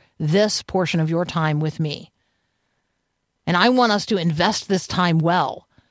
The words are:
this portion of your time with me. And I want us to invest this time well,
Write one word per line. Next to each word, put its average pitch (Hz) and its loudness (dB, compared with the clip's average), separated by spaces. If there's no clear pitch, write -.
this 196 2
portion 180 -2
of 160 0
your 170 0
time 156 -2
with 156 -4
me. 151 -6
And 175 2
I 208 4
want 247 4
us 208 0
to 214 -2
invest 170 0
this 190 -2
time 175 0
well, 165 0